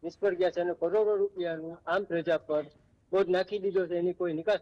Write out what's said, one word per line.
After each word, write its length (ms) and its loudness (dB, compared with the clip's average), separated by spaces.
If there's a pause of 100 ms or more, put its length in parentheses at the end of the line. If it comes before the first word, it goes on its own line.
નિષ્ફળ 300 0
ગયા 160 2
છે 100 -4
અને 140 0
કરોડો 420 2
રૂપિયાનું 600 -4 (100)
આમ 180 0
પ્રજા 340 0
પર 260 -2 (480)
બોજ 160 4
નાખી 300 0
દીધો 280 0
છે, 80 -6
એની 180 0
કોઈ 200 -4
નિકાસ 300 0